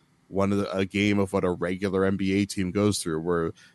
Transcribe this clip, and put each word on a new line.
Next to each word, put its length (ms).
one 240
of 60
the, 180
a 80
game 340
of 140
what 100
a 80
regular 540
N 140
B 160
A 100
team 260
goes 280
through, 240
where 300